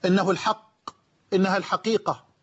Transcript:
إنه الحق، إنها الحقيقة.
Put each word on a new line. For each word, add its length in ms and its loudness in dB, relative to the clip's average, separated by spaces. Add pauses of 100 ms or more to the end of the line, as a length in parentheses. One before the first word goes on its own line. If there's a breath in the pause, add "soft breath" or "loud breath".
إنه 260 2
الحق، 600 -4 (440)
إنها 220 2
الحقيقة. 680 -2 (180)